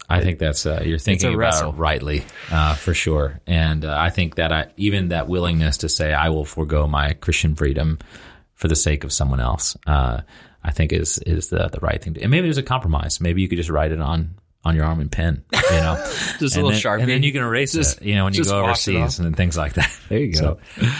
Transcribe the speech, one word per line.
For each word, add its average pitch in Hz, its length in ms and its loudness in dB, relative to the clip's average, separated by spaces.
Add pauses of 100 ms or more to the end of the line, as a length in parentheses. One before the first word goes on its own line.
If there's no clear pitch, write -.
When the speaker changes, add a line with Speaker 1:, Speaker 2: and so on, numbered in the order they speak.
Speaker 1:
I 90 140 2
think 90 160 0
that's, 78 260 -2
uh, 78 180 -2
you're 80 140 0
Speaker 2:
it's 76 80 -4
a - 0 -
Speaker 1:
thinking 101 240 2
about 113 60 0
it 107 40 0
Speaker 2:
wrestle. 78 360 0
Speaker 1:
rightly, 76 500 -2 (260)
uh, 76 240 2
for 82 200 -2
sure. 73 520 -2
And, 80 380 0
uh, 76 140 -4
I 82 100 2
think 85 280 -2
that 82 140 0
I, 78 180 0 (100)
even 98 300 0
that 82 200 -2
willingness 85 500 2
to 82 120 -4
say, 76 240 0
"I 80 160 4
will 78 160 0
forego 76 400 0
my 73 280 0
Christian 80 400 0
freedom 76 440 0 (560)
for - 140 -2
the 78 80 2
sake 73 280 0
of 69 80 -6
someone 65 280 0
else," - 340 -2 (120)
uh, 65 340 2 (420)
I 78 100 -2
think 80 200 2
is, 80 260 0
is 80 300 -2
the, 85 200 0
the - 120 -8
right - 220 -2
thing 80 120 -6
to, - 80 -12
and 104 80 2
maybe 175 160 2
there's 147 120 0
a 131 40 -2
compromise. 82 600 -2
Maybe 87 200 0
you 90 60 0
could 87 80 -2
just 82 140 -2
write 78 200 2
it 78 120 -4
on, 82 320 -2 (300)
on 80 120 4
your 78 80 4
arm 80 160 0
and 73 100 -2
pen, 82 400 0
you - 100 0 (100)
know, 80 260 4
Speaker 2:
<laughs> - 420 -6
Just 139 180 0
a - 40 0
Speaker 1:
and 143 60 2
Speaker 2:
little 131 60 4
Speaker 1:
then, 107 80 2
Speaker 2:
Sharpie. 107 200 0
Speaker 1:
and 127 80 2
then 131 140 2
you 143 100 2
can 135 100 -2
erase 120 300 0
Speaker 2:
Just, 160 300 0
Speaker 1:
it, - 60 -10
you 101 60 2
know, 98 100 4
when 98 100 0
you - 60 0
Speaker 2:
just 101 100 2
Speaker 1:
go 101 120 2
Speaker 2:
wash 117 240 0
it 98 100 0
Speaker 1:
overseas 78 220 0
Speaker 2:
off. 85 80 0
Speaker 1:
and 80 100 0
things 87 200 2
like 73 180 -2
that. 80 160 2 (200)
Speaker 2:
There 107 80 0
you 123 160 0
go. 80 40 2
Speaker 1:
So - 480 -2 (140)